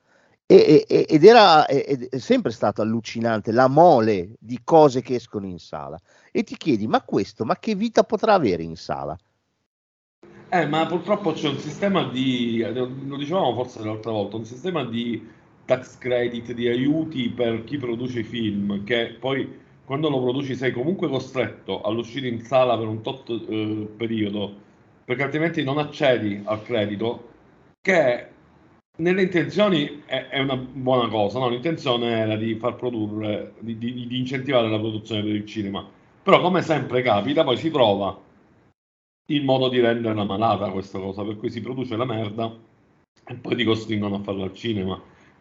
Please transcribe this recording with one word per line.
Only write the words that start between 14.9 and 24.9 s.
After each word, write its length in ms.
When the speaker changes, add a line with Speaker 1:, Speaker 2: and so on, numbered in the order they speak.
Speaker 2:
tax 320
credit, 560
di 140
aiuti 600
per 340
chi 140
produce 420
i 40
film, 600
che 360
poi 420
quando 260
lo 120
produci 340
sei 160
comunque 380
costretto 720
all'uscire 460
in 140
sala 360
per 100
un 140
tot, 280
eh, 580
periodo, 580